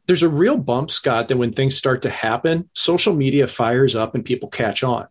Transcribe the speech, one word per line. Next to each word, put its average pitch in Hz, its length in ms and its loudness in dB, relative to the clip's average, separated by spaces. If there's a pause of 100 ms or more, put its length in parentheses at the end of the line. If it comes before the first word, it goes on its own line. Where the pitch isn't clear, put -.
there's 170 160 4
a 170 60 4
real 190 280 2
bump, 135 340 -2
Scott, 117 380 0
that 131 80 2
when 120 140 0
things 131 240 0
start 127 280 0
to 120 60 -2
happen, 160 640 -2
social 175 400 0
media 139 340 2
fires 120 480 2
up 110 200 -4
and 113 80 -2
people - 260 -6
catch 107 340 -4
on. 120 260 -2